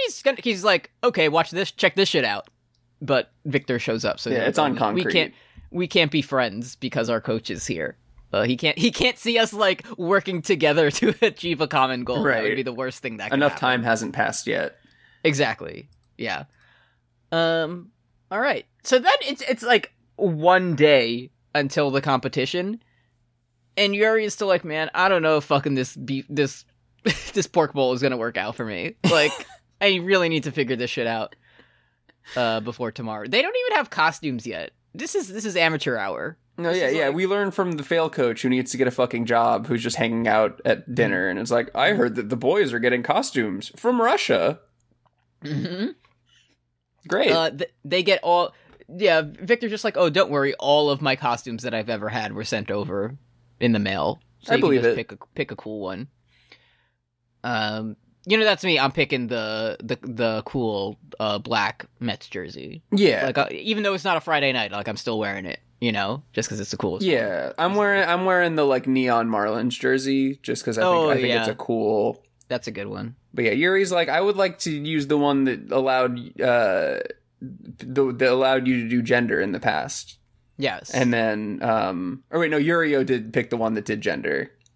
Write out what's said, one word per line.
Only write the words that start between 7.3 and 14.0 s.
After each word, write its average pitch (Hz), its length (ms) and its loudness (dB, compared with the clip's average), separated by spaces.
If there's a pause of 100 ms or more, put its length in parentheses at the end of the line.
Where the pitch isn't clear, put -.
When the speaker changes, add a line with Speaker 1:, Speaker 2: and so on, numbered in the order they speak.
Speaker 1:
is 90 160 -8
here." 80 300 -6 (360)
Uh, 101 100 0
he 120 160 0
can't, 156 180 0
he 208 140 2
can't - 260 0
see 233 220 0
us, 226 160 0
like, 202 320 0 (100)
working 180 460 0
together 151 480 2
<laughs> - 20 -4
to 220 300 2
achieve 170 400 0
a 147 60 -2
common 131 360 0
goal. 123 120 -4
That 143 60 0
would 143 60 2 (200)
Speaker 2:
Right. 107 80 0
Speaker 1:
be 131 60 -4
the 120 120 -6
worst 127 260 -8
thing 113 180 -8
that 104 120 -8
could 139 60 0
Speaker 2:
Enough 143 160 4
Speaker 1:
happen. - 160 -8
Speaker 2:
time 123 160 2
hasn't 113 280 0